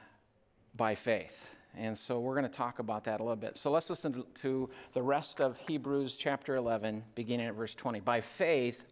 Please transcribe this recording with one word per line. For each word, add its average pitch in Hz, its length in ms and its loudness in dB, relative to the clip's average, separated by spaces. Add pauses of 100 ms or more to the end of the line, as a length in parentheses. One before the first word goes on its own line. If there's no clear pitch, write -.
(760)
by 110 220 2
faith. 101 500 -2 (300)
And 110 200 -2
so 123 220 -2
we're 127 160 0
gonna 139 140 2
talk 120 320 -4
about 110 240 -2
that - 160 0
a - 20 -2
little 117 140 0
bit. 107 200 -6
So - 140 0
let's 160 180 4
listen 160 260 -4
to, 123 120 -6 (140)
to 131 300 0 (240)
the 127 80 2
rest 139 380 0
of 131 180 4
Hebrews 139 580 0
chapter 139 400 0
eleven, 110 480 0 (100)
beginning 117 320 0
at 110 80 -4
verse 110 220 -4
twenty. 113 240 -2
By 120 200 4
faith, 135 720 2